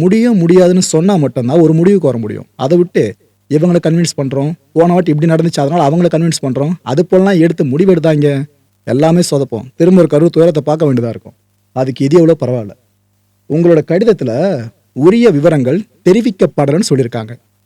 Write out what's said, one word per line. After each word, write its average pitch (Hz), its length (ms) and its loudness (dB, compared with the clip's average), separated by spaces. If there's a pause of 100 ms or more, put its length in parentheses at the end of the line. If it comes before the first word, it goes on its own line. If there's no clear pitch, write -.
முடியும் 220 400 2
முடியாதுன்னு 180 520 2
சொன்னா 185 280 0
மட்டும்தான் 131 440 0
ஒரு 160 120 2
முடிவுக்கு 175 320 2
வர 120 140 -4
முடியும். 104 220 -12 (180)
அதை 165 160 2
விட்டு 175 240 -2 (500)
இவங்களை 170 280 0
கன்வின்ஸ் 165 340 -2
பண்றோம், 139 320 -4 (260)
போன 170 180 2
வாட்டி 175 180 0
இப்படி 151 200 0
நடந்துச்சு 165 300 0
அதனால 160 280 0
அவங்களை 170 240 0
கன்வின்ஸ் 165 320 -2
பண்றோம், 135 260 -4 (200)
அது 147 100 -4 (100)
போலலாம் 190 320 2
எடுத்து 170 260 0
முடிவெடுத்தாங்க 156 600 0 (640)
எல்லாமே 160 340 2
சொதப்போம். 127 360 -4 (160)
திரும்ப 180 240 4
ஒரு 147 100 0
கரூர் 160 220 2
துயரத்தை 160 340 2
பார்க்க 156 180 0
வேண்டியதா 120 260 -2
இருக்கும். - 220 -20 (460)
அதுக்கு 131 260 -6
இது 143 140 2
எவ்வளவு 160 200 2
பரவாயில்ல. 120 320 -6 (760)
உங்களோட 165 420 2
கடிதத்துல 175 400 0 (720)
உரிய 233 320 4
விவரங்கள் 147 420 0 (280)
தெரிவிக்கப்படலன்னு 190 800 0
சொல்லியிருக்காங்க. 120 460 -4 (300)